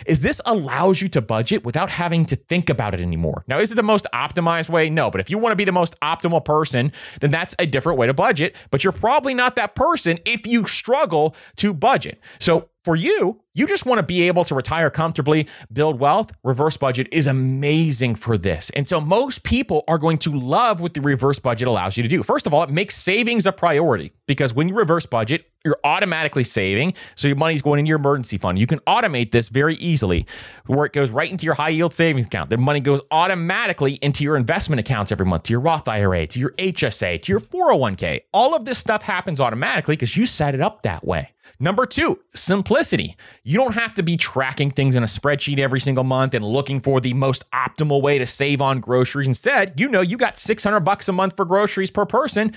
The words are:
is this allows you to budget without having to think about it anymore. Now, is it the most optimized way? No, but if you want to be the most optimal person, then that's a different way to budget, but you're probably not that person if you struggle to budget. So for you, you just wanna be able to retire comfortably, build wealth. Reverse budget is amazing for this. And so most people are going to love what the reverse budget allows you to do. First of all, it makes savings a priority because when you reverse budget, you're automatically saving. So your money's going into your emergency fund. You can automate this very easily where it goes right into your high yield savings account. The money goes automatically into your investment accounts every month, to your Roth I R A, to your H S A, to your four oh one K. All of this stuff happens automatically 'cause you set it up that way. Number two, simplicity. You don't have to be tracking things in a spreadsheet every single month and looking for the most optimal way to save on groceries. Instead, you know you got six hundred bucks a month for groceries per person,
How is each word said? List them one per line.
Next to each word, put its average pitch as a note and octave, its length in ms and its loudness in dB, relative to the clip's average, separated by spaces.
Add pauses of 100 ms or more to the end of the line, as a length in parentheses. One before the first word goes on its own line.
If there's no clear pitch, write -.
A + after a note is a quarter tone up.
is D3 140 2
this B3 220 -2
allows F3 600 0
you G3 60 -2
to C#3+ 120 0
budget A2+ 420 -2
without D3+ 280 -4
having E3 340 0
to C#3 100 -2
think E3+ 320 -2
about A2 280 0
it F2 40 -4
anymore. E2 480 -2
Now, C3 120 0
is A3 120 0
it A3+ 40 -8
the A3 80 2
most G#3 280 2
optimized D#3+ 580 -2
way? D#3+ 200 2
No, D3+ 220 0
but F#2+ 100 -2
if F#2+ 80 -8
you F#3+ 80 -2
want A3+ 140 2
to G#3+ 40 0
be G3+ 100 0
the F#3+ 60 2
most F3 300 0
optimal E3 420 0
person, D3+ 480 0 (300)
then C#3+ 80 2
that's E3 300 -2
a F3 80 0
different C#3 320 0
way A#2 80 4
to C3+ 80 2
budget, F3 400 0 (160)
but C3+ 120 0
you're F#3+ 80 2
probably C4 440 0
not B3 220 0
that G#3 180 -4
person C4 500 0
if A3 220 -4
you A#3 180 0
struggle E3+ 720 0 (220)
to G3+ 180 0
budget. G3+ 440 0 (200)
So - 300 2 (180)
for E3 80 2
you, A3+ 460 0 (120)
you C4 140 0
just G4 180 -2
wanna A#3+ 160 2
be F3 280 2
able F3 160 2
to D3+ 100 -4
retire D#3 340 0
comfortably, D#3 600 0 (240)
build C#3+ 260 0
wealth. E3+ 320 2 (100)
Reverse C3+ 360 0
budget B2+ 340 -2
is D3+ 160 2
amazing C3 880 0
for A2+ 220 -2
this. E2+ 320 -2
And C#3 180 -2
so E3 140 0
most A3+ 420 0
people G#3+ 460 0
are E3 80 2
going D#3 220 2
to E3 120 -4
love E3+ 480 2
what E3+ 140 -6
the D3 80 -6
reverse C3+ 360 2
budget A#2+ 300 -2
allows G2 300 0
you A#2+ 60 0
to A#2 40 -2
do. E3 160 0
First C4+ 240 0
of D#3 60 0
all, D#3 100 4
it D3+ 60 -2
makes F3 260 -2
savings A3 500 0
a A#3+ 60 2
priority D3 640 0 (120)
because C3 280 0
when D#3 160 0
you F#3+ 40 -4
reverse E3+ 320 2
budget, A#2 380 -2 (220)
you're D3 180 0
automatically D#3+ 640 0
saving. G#2+ 480 0 (220)
So C#3+ 120 0
your C#3 80 2
money's D#3 260 0
going C#3+ 180 2
into D3+ 100 2
your D#3 80 4
emergency C#3 400 0
fund. F#2 200 -2
You A#2+ 100 4
can D#3 200 -2
automate E3+ 440 2
this A#2 180 2
very C#3+ 260 0
easily A2 500 0 (420)
where C3 180 2
it - 80 -4
goes C#3 180 0
right D#3 180 -2
into F3 160 -8
your D#3 100 0
high D3+ 140 -2
yield D#3+ 240 0
savings D3 340 2
account. E2+ 220 -4
The A2+ 60 0
money C#3+ 240 2
goes C#3 220 2 (100)
automatically F3 840 0
into C#3+ 280 -2
your D3 140 2
investment D3+ 420 0
accounts G#2 320 -2
every F#2+ 140 0
month, F2 180 0
to - 80 -6
your A#2+ 80 2
Roth D3+ 300 -2
I G#2 160 0
R F#2 100 2
A, E2 120 0
to - 120 -8
your C#3 180 -4
H F#3 260 -2
S B2 200 -2
A, F2 140 -2
to A#2+ 160 -6
your A3 80 0
four F4 320 2
oh - 20 6
one A2 220 0
K. D#2+ 240 -4 (100)
All B3+ 240 4
of B3+ 80 -2
this B3 140 -6
stuff G#3+ 240 -2
happens F3+ 400 -4
automatically D3 560 0
'cause A#2 180 -4
you A3+ 100 2
set C#3+ 300 0
it C3 60 -2
up - 220 -2
that F2+ 220 -6
way. D#2+ 260 -4 (280)
Number G3 260 0
two, C#4 340 -2 (160)
simplicity. G3 800 0 (280)
You D3 140 -2
don't B3+ 160 0
have A3+ 220 -2
to F#3 80 -2
be E3 120 0
tracking C#3 540 -2
things C3+ 260 2
in B2 60 4
a A2+ 60 0
spreadsheet C#3+ 500 -2
every C3+ 220 0
single C3 240 0
month C3 300 0
and A2+ 120 -2
looking C3 360 -2
for C3+ 180 2
the B2 140 0
most C3+ 380 -2
optimal C#3 500 0
way C#3+ 180 4
to B2 80 -2
save C#3 340 0
on C3+ 180 0
groceries. B2+ 480 0
Instead, F#3+ 520 0
you B3 80 2
know G#3 140 2
you F3+ 160 -2
got A3+ 200 -2
six - 260 -2
hundred G3+ 180 2
bucks F#3+ 260 0
a F#3+ 60 0
month F#3 220 -2
for G3 100 -2
groceries G3 440 0
per G3+ 160 0
person, A3 520 0